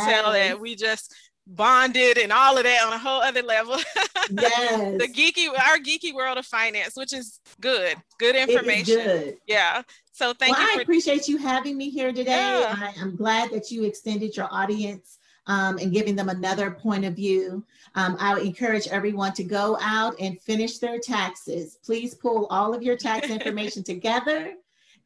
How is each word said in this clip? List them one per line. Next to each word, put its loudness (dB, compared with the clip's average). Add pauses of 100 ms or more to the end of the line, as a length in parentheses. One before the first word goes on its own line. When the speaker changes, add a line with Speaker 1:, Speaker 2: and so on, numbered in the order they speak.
Speaker 1:
tell 2
Speaker 2:
Yes. 2
Speaker 1:
that -6
we -10
just -4 (380)
bonded 6
and 2
all 6
of 2
that 4
on -2
a -2
whole -2
other 0
level. 0
<laughs> -8 (440)
Speaker 2:
Yes. 0
Speaker 1:
The 0
geeky, 2
our 4
geeky -4
world -2
of -6
finance, -2
which -8
is -12 (220)
good, 0 (220)
good 4
Speaker 2:
It 2
is 6
Speaker 1:
information. 2
Speaker 2:
good. 0 (100)
Speaker 1:
Yeah. 2 (320)
So -2
thank 2
Speaker 2:
Well, 4
Speaker 1:
you 4
Speaker 2:
I 0
Speaker 1:
for -2
Speaker 2:
appreciate 2
you 0
having -2
me -6
here -2
today. 0 (240)
Speaker 1:
Yeah. 0
Speaker 2:
I, -8
I'm -6
glad 0
that -8
you -4
extended -4
your -4
audience, -4 (300)
um, 0
and 0
giving 2
them -2
another -2
point -2
of -4
view. -2 (300)
Um, -2
I 2
would 0
encourage -2
everyone -2
to -6
go 0
out -2
and -6
finish -2
their -4
taxes. -6
Please -4
pull 0
all 0
of -6
your 0
tax -2
Speaker 1:
<laughs> -
Speaker 2:
information -4
together -2 (540)